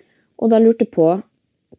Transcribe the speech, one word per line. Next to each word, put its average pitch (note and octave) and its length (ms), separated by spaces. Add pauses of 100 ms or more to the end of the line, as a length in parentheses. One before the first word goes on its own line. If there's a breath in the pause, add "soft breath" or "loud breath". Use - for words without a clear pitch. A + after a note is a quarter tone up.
(400)
og A3+ 100
da A3 100
lurte A3+ 280
jeg - 80
på, D#3+ 140 (680)